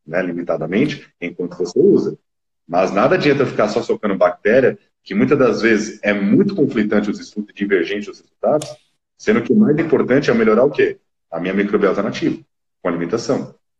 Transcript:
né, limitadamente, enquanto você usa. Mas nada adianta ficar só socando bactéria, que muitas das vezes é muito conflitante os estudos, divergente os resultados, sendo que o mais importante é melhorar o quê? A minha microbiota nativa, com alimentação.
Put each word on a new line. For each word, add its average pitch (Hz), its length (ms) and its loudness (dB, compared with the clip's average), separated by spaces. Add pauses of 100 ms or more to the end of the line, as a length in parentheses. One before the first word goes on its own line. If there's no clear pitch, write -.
né, 82 160 -4
limitadamente, 87 840 -4 (140)
enquanto 87 360 -10
você - 220 -4
usa. - 380 2 (500)
Mas 90 240 0
nada 107 240 2
adianta 143 300 2
ficar 110 240 -2
só 117 120 -2
socando 104 340 -4
bactéria, 104 640 2 (260)
que 98 120 -10
muitas 131 220 2
das 110 240 2
vezes 107 420 0
é 101 100 0
muito 113 420 2
conflitante 107 540 0
os 95 100 -8
estudos, - 360 -12
divergente 101 540 -2
os - 100 -18
resultados, 147 500 -4 (480)
sendo 110 240 0
que - 100 -2
o 110 40 2
mais 131 220 4
importante 135 520 0
é 127 40 2
melhorar 113 300 4
o 147 80 2
quê? 98 260 -2 (340)
A 85 80 -6
minha 92 140 -4
microbiota 101 480 0
nativa, 127 360 -4 (440)
com 92 80 -4
alimentação. 85 640 -4 (240)